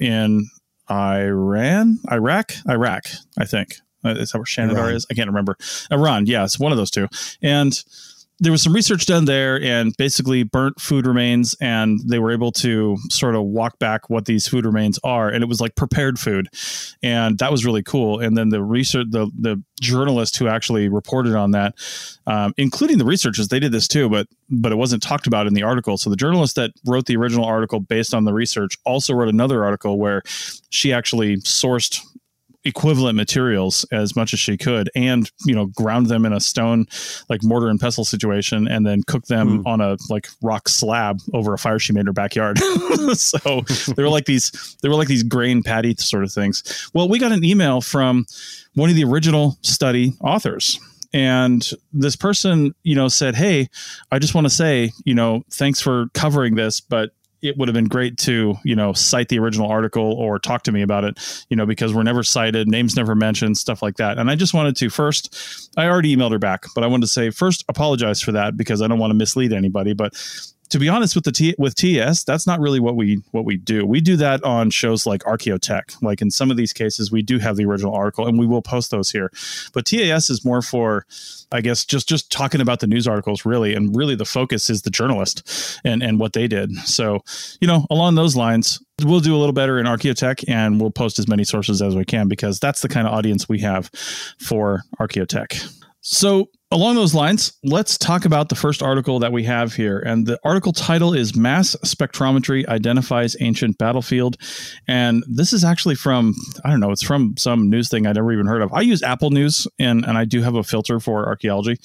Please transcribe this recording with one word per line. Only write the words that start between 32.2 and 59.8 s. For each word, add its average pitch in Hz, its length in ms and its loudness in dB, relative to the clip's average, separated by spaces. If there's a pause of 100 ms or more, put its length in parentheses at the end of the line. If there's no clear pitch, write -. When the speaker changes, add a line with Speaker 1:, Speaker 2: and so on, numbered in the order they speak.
Speaker 1:
equivalent 131 520 2
materials 107 760 0
as 107 240 -2
much 113 180 -2
as 107 60 -4
she 101 180 -2
could 110 380 -2
and, 123 380 0 (140)
you 135 60 2
know, 104 140 0
ground 113 400 0
them 113 180 2
in 107 80 0
a 101 60 0
stone, 113 480 0 (420)
like, 107 140 -4
mortar 117 260 2
and 107 120 2
pestle 120 240 -2
situation 107 640 -2
and 110 180 2
then 101 160 2
cooked - 240 -4
them 107 360 2
Speaker 2:
Hmm. 98 40 -4
Speaker 1:
on 113 140 0
a, 98 160 0 (120)
like, 107 200 -4 (140)
rock 110 260 -2
slab 107 500 0 (160)
over 107 200 0
a 92 40 -6
fire 110 220 0
she - 120 -2
made 101 100 2
in 98 40 0
her 101 60 0
backyard. 104 520 0
<laughs> 392 40 0 (460)
So 139 480 0 (340)
they 139 80 0
were 147 40 2
like 151 180 2
these, - 540 -2
they 143 80 0
were 147 60 2
like 151 140 2
these 123 160 2
grain 120 400 2
patty 113 340 0
sort 101 240 -2
of 98 100 -4
things. - 600 -4
Well, 175 140 2
we 226 100 2
got 240 140 2
an 170 120 2
email 170 360 4
from 127 460 2 (480)
one 156 160 4
of 170 40 6
the 156 100 6
original 147 580 2
study 127 580 2
authors. 143 580 -2 (340)
And 127 560 2 (240)
this 139 220 0
person, 175 680 2
you 156 100 2
know, 135 140 2
said, 127 260 0
"Hey, 147 340 2 (440)
I 170 80 2
just 151 160 -2
wanna 147 140 4
say, 131 420 2 (120)
you 131 100 2
know, 117 360 2
thanks 139 300 -2
for 123 340 0
covering 139 400 2
this, 110 260 -2
but 110 300 -2 (320)
it 139 160 -4
would 131 80 0
have 117 80 0
been 113 140 2
great 123 300 -2
to, 113 440 0
you 120 140 0
know, 104 160 0
cite - 360 0
the 120 120 0
original 110 280 0
article 110 440 0